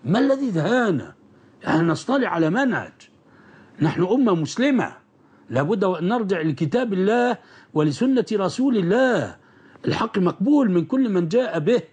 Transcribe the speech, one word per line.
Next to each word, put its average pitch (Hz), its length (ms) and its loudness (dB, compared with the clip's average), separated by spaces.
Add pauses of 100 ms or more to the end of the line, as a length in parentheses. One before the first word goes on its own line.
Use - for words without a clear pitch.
ما 202 140 2
الذي 269 320 0
دهانا؟ 185 600 -2 (500)
يعني 160 240 0
نصطلع 247 400 0
على 165 220 0
منهج، 190 420 -2 (880)
نحن 160 220 0
أمة 220 320 2
مسلمة، 208 580 0 (560)
لابد 165 340 0
وأن 180 240 0
نرجع 202 340 -2
لكتاب 165 520 -2
الله 220 440 0 (360)
ولسنة 214 600 0
رسول 220 440 0
الله. 196 580 0 (500)
الحق - 320 -2
مقبول 202 540 2
من 170 140 2
كل 254 240 0
من 180 180 0
جاء 214 320 -2
به 208 220 2 (120)